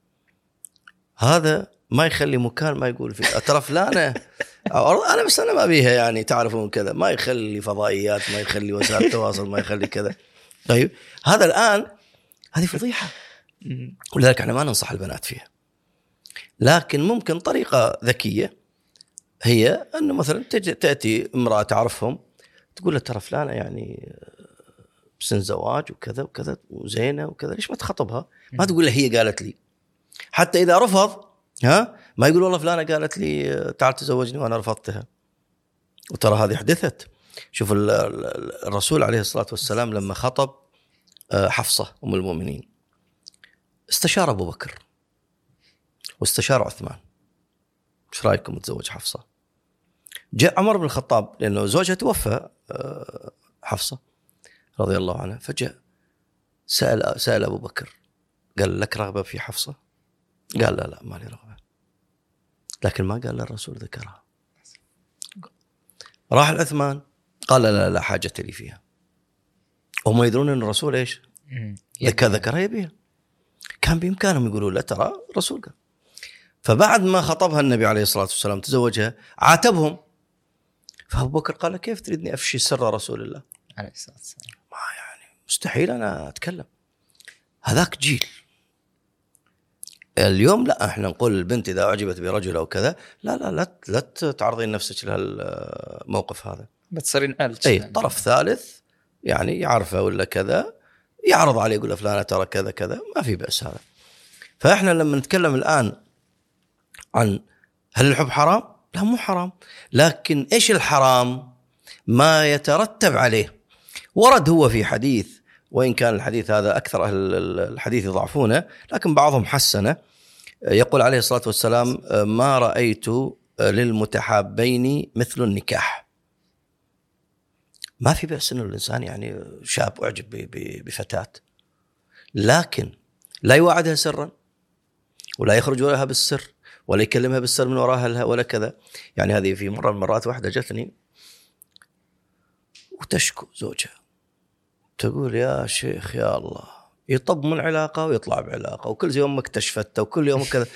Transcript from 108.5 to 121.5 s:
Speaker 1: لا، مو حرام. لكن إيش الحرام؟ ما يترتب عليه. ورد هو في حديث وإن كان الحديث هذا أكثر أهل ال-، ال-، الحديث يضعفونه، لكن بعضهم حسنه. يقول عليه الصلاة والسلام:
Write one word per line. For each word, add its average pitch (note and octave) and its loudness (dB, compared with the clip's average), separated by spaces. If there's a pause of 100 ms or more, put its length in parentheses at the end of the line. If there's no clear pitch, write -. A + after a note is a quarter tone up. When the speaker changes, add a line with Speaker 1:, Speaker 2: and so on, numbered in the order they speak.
Speaker 1:
لا، F#3 -2
مو A#3 2
حرام. F#3 -4 (420)
لكن D3 2
إيش A3+ 4
الحرام؟ C3 2 (540)
ما D3+ 6
يترتب D#3 2
عليه. A2+ 2 (600)
ورد A3 6
هو D#3 6
في A2 0
حديث A2+ 0 (460)
وإن B2+ 2
كان A#2 2
الحديث A2 -2
هذا G#2 2
أكثر - -2
أهل G#2 0
ال-، F#2+ 0
ال-، F2+ -4
الحديث A2+ -4
يضعفونه، A2 0 (280)
لكن D3 0
بعضهم C#3+ 6
حسنه. B2+ 2 (640)
يقول B2 4
عليه B2+ 6
الصلاة A#2+ 0
والسلام: A#2+ 0 (360)